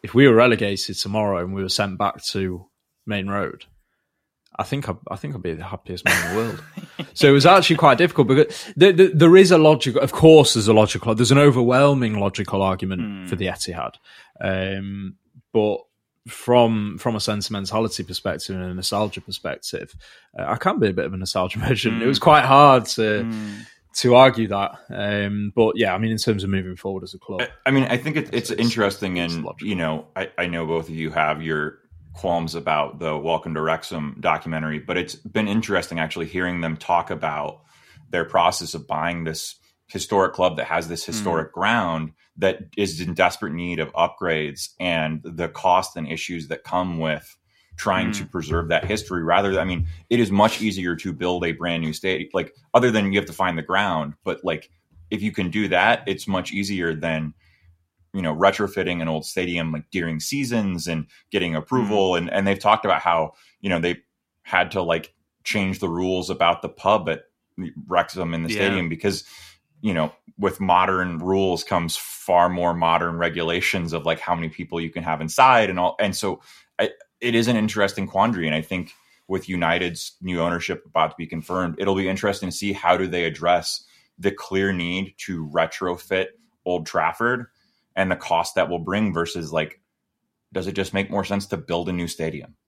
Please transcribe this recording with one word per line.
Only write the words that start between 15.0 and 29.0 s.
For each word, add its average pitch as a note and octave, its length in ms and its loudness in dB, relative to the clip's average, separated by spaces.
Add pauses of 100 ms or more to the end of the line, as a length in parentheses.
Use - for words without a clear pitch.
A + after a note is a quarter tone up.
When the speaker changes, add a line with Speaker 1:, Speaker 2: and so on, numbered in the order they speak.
Speaker 1:
but G#2+ 260 2 (500)
from, A2+ 680 2
from A#2 160 -4
a G#2 60 -4
sentimentality G#2 840 -4
perspective F#2 540 -8
and F#2 80 -6
a F2+ 100 -8
nostalgia G2+ 460 -4
perspective, - 760 -10 (420)
uh, - 120 -8
I G2+ 80 -2
can G3 240 -2
be A2 80 4
a F#2+ 40 0
bit F2+ 140 -2
of F2 80 -6
a - 20 -8
nostalgia F#2 420 -4
<laughs> - 100 -4
merchant. A2+ 300 0
It A#2 40 -4
Speaker 2:
Hmm. A#2+ 60 2
Speaker 1:
was C#3 100 0
quite D3+ 260 8
hard C3+ 420 8
to G#2+ 360 0
Speaker 2:
Hmm. A2 280 -8 (480)
Speaker 1:
to B2 180 6
argue A#2 320 8
that, G2 240 -2 (180)
um, G2+ 640 -4
but A2 220 -2
yeah, G2+ 180 2
I F#2 40 -4
mean, A2 120 -2
in A2 80 -4
terms G#2 240 0
of G2 80 -4
moving F#2 240 -2
forward F#2+ 300 -10
as F#2 100 -18
a F#2+ 60 -18
club, G2+ 220 -8
Speaker 3:
I, A#2 60 -6 (180)
I C3 40 2
mean, C3+ 140 4
I B2 120 0
think C#3+ 200 -4
it, - 180 -6
it's A#2 160 -2
Speaker 1:
it's, A2+ 100 -4
Speaker 3:
interesting, G2+ 580 0